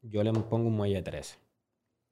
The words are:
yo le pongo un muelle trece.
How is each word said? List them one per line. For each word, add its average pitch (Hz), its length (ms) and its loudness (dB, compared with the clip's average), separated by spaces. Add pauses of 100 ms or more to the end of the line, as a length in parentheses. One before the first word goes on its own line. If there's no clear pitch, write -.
yo 107 200 -2
le 110 100 4
pongo 113 360 2
un 110 80 2
muelle 101 260 0
trece. 78 340 -10 (760)